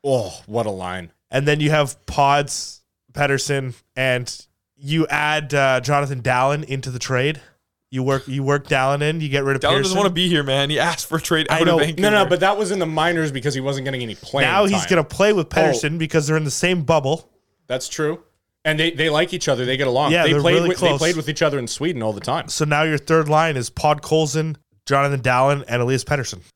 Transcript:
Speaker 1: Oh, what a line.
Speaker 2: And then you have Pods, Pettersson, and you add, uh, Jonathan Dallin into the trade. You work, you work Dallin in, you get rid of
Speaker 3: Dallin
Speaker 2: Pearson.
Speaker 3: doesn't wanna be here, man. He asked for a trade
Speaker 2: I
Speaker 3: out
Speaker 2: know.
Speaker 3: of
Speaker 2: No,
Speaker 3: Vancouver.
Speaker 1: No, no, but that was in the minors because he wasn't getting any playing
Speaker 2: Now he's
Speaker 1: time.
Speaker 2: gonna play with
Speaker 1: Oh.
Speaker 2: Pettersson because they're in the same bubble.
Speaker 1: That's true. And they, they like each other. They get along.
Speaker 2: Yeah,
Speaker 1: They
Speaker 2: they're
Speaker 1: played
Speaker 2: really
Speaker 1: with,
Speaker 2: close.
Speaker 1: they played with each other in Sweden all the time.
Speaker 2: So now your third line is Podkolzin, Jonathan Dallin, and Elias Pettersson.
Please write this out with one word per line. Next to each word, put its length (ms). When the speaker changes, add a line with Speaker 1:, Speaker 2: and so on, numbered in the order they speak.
Speaker 1:
Oh, 440
what 180
a 60
line. 400
Speaker 2:
And 160
then 120
you 120
have 340
Pods, 760
Pettersson, 600
and 500
you 260
add, 460
uh, 280
Jonathan 400
Dallin 440
into 240
the 100
trade. 400
You 120
work, 240
you 160
work 240
Dallin 340
in, 200
you 80
get 140
rid 120
of 60
Speaker 3:
Dallin 140
Speaker 2:
Pearson. 80
Speaker 3:
doesn't 140
wanna 120
be 200
here, 140
man. 260
He 100
asked 280
for 100
a 40
trade 280
Speaker 2:
I 100
Speaker 3:
out 60
Speaker 2:
know. 100
Speaker 3:
of 40
Speaker 2:
No, 60
Speaker 3:
Vancouver. 260
Speaker 1:
No, 120
no, 60
but 120
that 160
was 140
in 80
the 60
minors 460
because 220
he 80
wasn't 240
getting 180
any 120
playing 340
Speaker 2:
Now 160
he's 160
Speaker 1:
time. 80
Speaker 2:
gonna 140
play 300
with 140
Speaker 1:
Oh. 20
Speaker 2:
Pettersson 360
because 300
they're 100
in 80
the 60
same 320
bubble. 460
Speaker 1:
That's 220
true. 340
And 140
they, 120
they 180
like 240
each 140
other. 180
They 120
get 100
along. 240
Speaker 2:
Yeah, 120
Speaker 1:
They 100
Speaker 2:
they're 80
Speaker 1:
played 140
Speaker 2:
really 140
Speaker 1:
with, 100
Speaker 2:
close. 120
Speaker 1:
they 60
played 200
with 120
each 120
other 180
in 80
Sweden 360
all 100
the 80
time. 280
Speaker 2:
So 160
now 180
your 140
third 320
line 280
is 120
Podkolzin, 840
Jonathan 360
Dallin, 460
and 140
Elias 240
Pettersson. 360